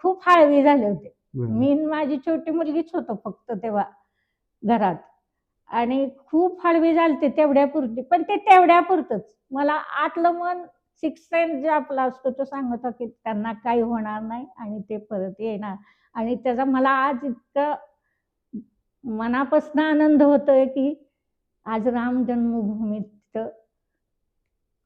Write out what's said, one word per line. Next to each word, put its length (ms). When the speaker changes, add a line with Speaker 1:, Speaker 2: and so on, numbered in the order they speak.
Speaker 1:
खूप 240
हळवी 380
झाले 240
होते. 260
Speaker 2:
बरं. 160
Speaker 1:
मी 220
आणि 140
माझी 320
छोटी 340
मुलगीच 420
होतो 320
फक्त 260
तेव्हा 200
घरात 300
आणि 420
खूप 420
हळवी 260
झालते 360
तेवढ्यापुरती, 720
पण 220
ते 120
तेवढ्यापुरतंच. 1000
मला 220
आतलं 580
मन 320
सिक्स 240
सेन्स 400
जे 60
आपला 360
असतो 280
तो 120
सांगत 280
होता 180
की 160
त्यांना 480
काही 280
होणार 400
नाही 240
आणि 320
ते 80
परत 420
येणार. 360
आणि 220
त्याचा 300
मला 240
आज 340
इतकं 500
मनापासनं 800
आनंद 400
होतोय 420
की 420
आज 220
राम 360
जन्मभूमीत 1120